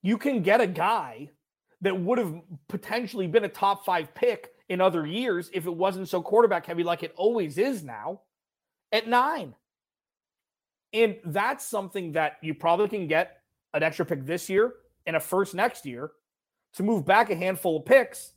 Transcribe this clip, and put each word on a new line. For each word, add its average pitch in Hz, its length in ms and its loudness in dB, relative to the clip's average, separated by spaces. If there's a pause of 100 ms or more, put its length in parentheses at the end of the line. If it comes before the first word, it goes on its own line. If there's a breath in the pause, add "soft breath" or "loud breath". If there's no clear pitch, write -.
You 208 180 0
can 254 240 0
get 208 180 6
a 214 60 4
guy 160 640 -2 (500)
that 190 180 0
would 220 200 0
have 185 140 -2 (360)
potentially 208 580 -6
been 208 160 2
a 196 60 -4
top 196 340 0
five 170 300 -2
pick - 380 -2 (180 soft breath)
in 180 100 -2
other 170 260 4
years 180 460 -4
if 170 140 -6
it 175 100 -6
wasn't 185 320 -2
so 180 140 -2
quarterback 202 440 4
heavy 170 180 -4
like 170 180 -2
it 165 160 -10
always 185 400 0
is 226 260 0
now 127 380 -10 (680)
at 220 160 0
nine. 247 480 0 (1400)
And 220 320 2
that's 196 400 -2
something 190 460 -6
that 151 300 0
you 160 120 -6
probably 170 340 2
can 196 200 -4
get 160 340 0 (320)
an 151 100 2
extra 160 220 0
pick 139 200 -4
this 160 220 -6
year 214 280 2 (320)
and 165 80 -2
a 156 40 2
first 185 360 -2
next - 320 -2
year 127 240 -10 (640)
to 190 80 -4
move 208 200 2
back 214 280 4
a 180 40 0
handful 180 420 -2
of 151 80 -6
picks - 520 4